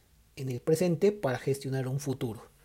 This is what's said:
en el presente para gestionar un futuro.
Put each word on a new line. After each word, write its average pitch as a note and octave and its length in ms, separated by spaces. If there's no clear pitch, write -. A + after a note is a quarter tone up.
en C3+ 120
el B2 120
presente E3+ 520
para C3+ 260
gestionar C3+ 500
un C#3 120
futuro. B2+ 420